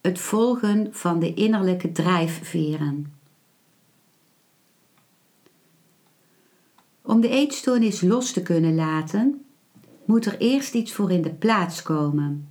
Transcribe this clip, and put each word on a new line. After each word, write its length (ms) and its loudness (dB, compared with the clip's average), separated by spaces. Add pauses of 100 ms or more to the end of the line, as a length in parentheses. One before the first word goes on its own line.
Het 180 -2
volgen 720 0
van 280 -2
de 160 0
innerlijke 580 0
drijfveren. 1200 -2 (4000)
Om 180 4
de 80 4
eetstoornis 720 2
los 320 2
te 100 -2
kunnen 320 2
laten, 680 -2 (600)
moet 220 2
er 120 -4
eerst 360 0
iets 180 -2
voor 200 0
in 100 2
de 120 -4
plaats 480 0
komen. 680 -2